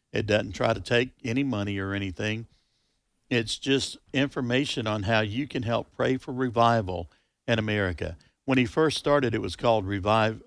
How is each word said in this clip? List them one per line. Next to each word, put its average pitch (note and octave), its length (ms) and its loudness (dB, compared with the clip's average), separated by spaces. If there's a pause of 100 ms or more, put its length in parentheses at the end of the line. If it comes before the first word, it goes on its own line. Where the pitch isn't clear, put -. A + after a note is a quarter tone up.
(120)
it G#2+ 140 -2
doesn't G#2 260 2
try A2+ 220 0
to G#2 60 -8
take B2 300 0 (140)
any B2+ 180 -2
money G#2 360 -2
or G2 140 -4
anything. G#2+ 540 -4 (840)
It's A#2 280 -2
just C3+ 380 -2 (160)
information C3+ 720 -2
on G#2+ 180 -2
how A2 160 2
you A2 260 -2
can B2 160 -6
help A2+ 340 -2
pray B2+ 220 0
for - 140 -10
revival A#2 800 2 (380)
in A#2 100 2
America. G2 580 -2 (280)
When C3 140 2
he B2+ 80 4
first D#3 320 2
started, C#3+ 360 2
it A2 60 -2
was F#2+ 160 -6
called A2+ 300 2
Revive, G#2+ 600 2